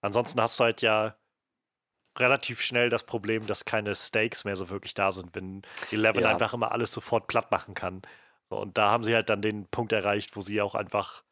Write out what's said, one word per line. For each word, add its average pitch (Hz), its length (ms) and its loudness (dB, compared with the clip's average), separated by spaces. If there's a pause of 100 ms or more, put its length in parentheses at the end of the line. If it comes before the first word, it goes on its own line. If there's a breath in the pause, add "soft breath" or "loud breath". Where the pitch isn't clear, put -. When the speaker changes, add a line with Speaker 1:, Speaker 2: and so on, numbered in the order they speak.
Speaker 1:
ansonsten 117 400 0
hast - 180 2
du 120 60 8
halt 117 160 2
ja 110 340 2 (1000)
relativ 123 420 2
schnell 120 300 2
das 117 160 2
Problem, 110 420 -2
dass 104 160 -4
keine 104 320 -2
Stakes - 480 -2
mehr 101 140 -4
so 92 120 -8
wirklich 98 240 -8
da 98 200 2
sind, 92 220 -10
wenn 95 260 -10 (300 loud breath)
Eleven 110 320 4
Speaker 2:
Ja. 110 60 4
Speaker 1:
einfach 107 240 0
immer 117 200 -2
alles 117 180 -2
sofort - 360 -2
platt - 220 0
machen 98 260 -2
kann. 92 260 -6 (480 loud breath)
So, - 80 -6
und 101 200 -4
da 104 140 4
haben 117 140 2
sie 113 100 0
halt 113 140 0
dann 101 120 2
den 107 260 -4
Punkt 113 260 -4
erreicht, 104 420 0
wo 104 60 -8
sie 104 180 -2
auch 101 160 0
einfach 104 560 -4